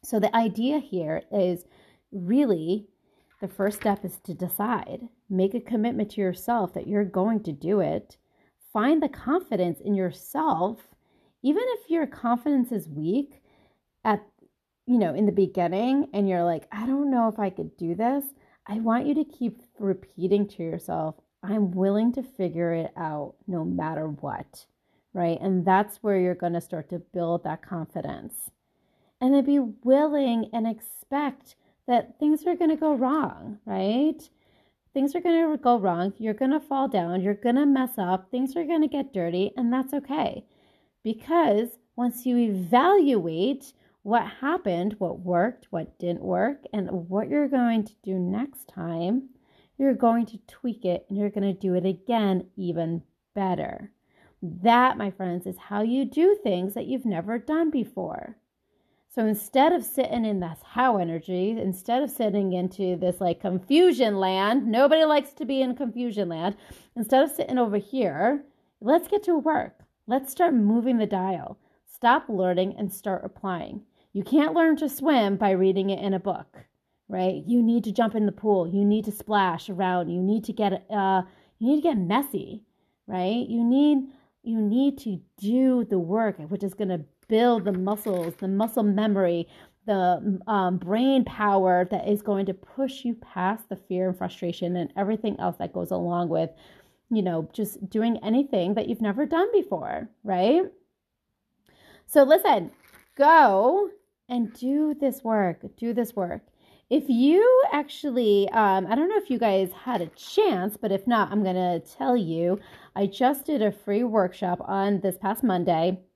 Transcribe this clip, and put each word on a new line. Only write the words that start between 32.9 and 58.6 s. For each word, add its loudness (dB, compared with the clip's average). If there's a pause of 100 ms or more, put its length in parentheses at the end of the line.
wrong, -2
right? -2 (640)
Things 0
are -2
gonna 2
go 4
wrong. 0
You're -4
gonna 0
fall -4
down. -2
You're 0
gonna 0
mess 2
up. -2
Things -4
are -2
gonna 2
get -6
dirty, -2
and 0
that's -2
okay. -4 (580)
Because 0 (160)
once -4
you 2
evaluate 2 (300)
what 0
happened, -4
what -4
worked, 0
what -8
didn't -4
work, -2
and -6
what -2
you're 0
going 0
to -18
do -4
next -6
time, -4 (480)
you're 2
going 2
to -18
tweak -8
it, -2
and -4
you're 0
gonna -2
do -2
it 0
again 0
even -4 (320)
better. -4 (500)
That, 2
my -4
friends, -6
is -10
how -6
you 0
do 4
things -2
that -6
you've -4
never -2
done 0
before. -6 (800)